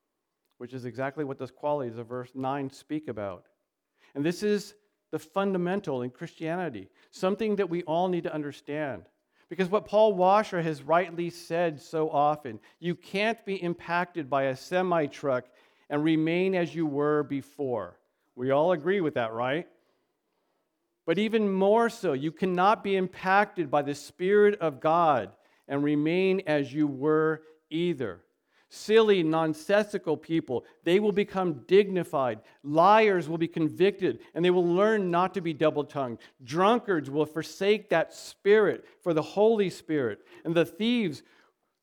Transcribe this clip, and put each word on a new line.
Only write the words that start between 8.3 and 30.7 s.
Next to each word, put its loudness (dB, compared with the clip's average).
understand. -8
Because -2
what 0
Paul 4
Washer 2
has -4
rightly 0
said -4
so -4
often, 0
you -4
can't -4
be -6
impacted -4
by 2
a 0
semi-truck -2
and -2
remain 2
as -2
you -2
were 0
before. -6
We -2
all 4
agree 0
with -2
that, -2
right? -4
But 0
even 2
more 4
so, -4
you -4
cannot 0
be -2
impacted 0
by 2
the -4
Spirit 2
of -4
God 2
and -2
remain 0
as -2
you 2
were 0
either. -4
Silly, 4
nonsensical 0
people, -4